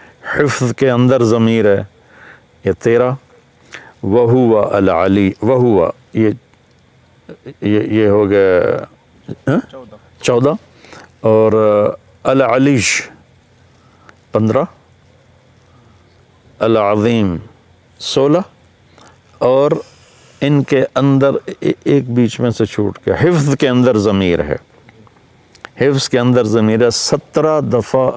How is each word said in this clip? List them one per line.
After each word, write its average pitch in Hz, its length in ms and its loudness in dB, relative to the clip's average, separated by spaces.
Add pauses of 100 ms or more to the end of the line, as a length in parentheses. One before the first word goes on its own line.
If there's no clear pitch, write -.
(360)
حفظ 131 400 -2
کے 135 160 0
اندر 123 320 2
ضمیر 113 540 2
ہے، 104 60 -4 (840)
یہ 98 60 -2
تیرہ۔ 120 400 0 (920)
وہو 113 720 2
العلی، 95 560 2 (100)
وہو، 110 480 2 (240)
یہ، 110 160 0 (1160)
یہ، 107 380 -4
یہ 107 240 0
ہو 101 220 2
گیا، 95 320 2 (840)
ہاں؟ 147 120 0 (600)
چودہ۔ 127 300 0 (680)
اور 110 300 2 (720)
العلیش، 135 840 0 (1200)
پندرہ۔ 110 320 0 (2000)
العظیم، 107 800 0 (640)
سولہ۔ 143 380 0 (1000)
اور 135 340 2 (680)
ان 143 220 0
کے 135 220 0 (100)
اندر 135 340 2 (300)
اے-، - 140 -2 (100)
ایک 139 260 0
بیچ 120 300 -2
میں 120 120 -2
سے 110 140 -2
چھوٹ 101 400 -6
گیا، 98 80 0
حفظ 143 440 0
کے 143 120 0
اندر 123 280 2
ضمیر 98 420 0
ہے، 76 160 -4 (1300)
حفظ 135 280 -2
کے 127 100 0
اندر 123 240 2
ضمیر 110 420 0
ہے۔ 120 40 2
سترہ 151 720 -2
دفعہ 127 560 -2